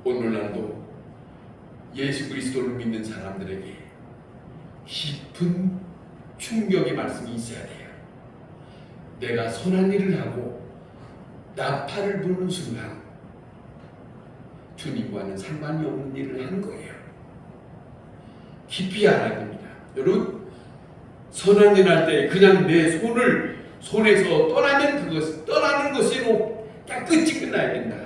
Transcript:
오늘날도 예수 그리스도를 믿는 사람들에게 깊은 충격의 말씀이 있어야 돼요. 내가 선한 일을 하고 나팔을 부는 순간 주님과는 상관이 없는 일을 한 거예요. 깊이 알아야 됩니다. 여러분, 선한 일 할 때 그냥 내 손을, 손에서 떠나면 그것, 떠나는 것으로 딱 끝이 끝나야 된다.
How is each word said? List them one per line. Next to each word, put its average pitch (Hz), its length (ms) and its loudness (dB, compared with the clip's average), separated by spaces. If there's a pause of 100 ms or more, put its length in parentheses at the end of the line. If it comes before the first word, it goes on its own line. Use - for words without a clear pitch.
오늘날도 113 800 -4 (1080)
예수 139 340 -4
그리스도를 123 460 -4
믿는 113 280 -4
사람들에게 95 720 -10 (1080)
깊은 175 960 -4 (580)
충격의 202 560 0
말씀이 135 420 -6
있어야 - 300 -10
돼요. - 200 -18 (1300)
내가 117 300 -2
선한 185 420 0
일을 190 300 0
하고 120 400 -8 (920)
나팔을 190 680 -4
부는 180 280 -2
순간 - 520 -8 (1700)
주님과는 196 640 -8
상관이 156 480 -8
없는 135 300 -8
일을 131 300 -8
한 190 160 -6
거예요. - 320 -10 (1700)
깊이 190 400 0
알아야 - 320 2
됩니다. - 240 -12 (320)
여러분, - 500 0 (880)
선한 202 460 8
일 190 100 10
할 165 180 6
때 147 220 2
그냥 185 400 8
내 165 320 4
손을, 233 580 0 (220)
손에서 190 720 4
떠나면 277 600 2
그것, 156 360 -4
떠나는 285 480 0
것으로 - 760 0 (200)
딱 - 180 -8
끝이 - 340 2
끝나야 - 340 -2
된다. - 220 -6 (100)